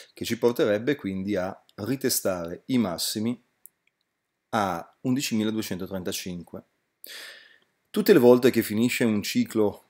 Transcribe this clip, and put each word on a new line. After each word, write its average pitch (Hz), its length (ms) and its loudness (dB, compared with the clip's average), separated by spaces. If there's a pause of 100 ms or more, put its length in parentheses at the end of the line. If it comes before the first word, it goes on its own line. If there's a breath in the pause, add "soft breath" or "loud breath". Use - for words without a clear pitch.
(120)
che - 120 -12
ci 110 140 -4
porterebbe 120 580 0
quindi 95 400 -6
a 92 200 -4 (200)
ritestare 104 880 -4
i 131 120 0
massimi 107 640 -4 (1080)
a 95 520 -2
undicimiladuecentotrentacinque. 101 1600 -6 (1300 loud breath)
Tutte 208 220 4
le 170 60 10
volte 123 320 8
che 113 120 2
finisce 117 420 -2
un 107 180 0
ciclo 110 680 -2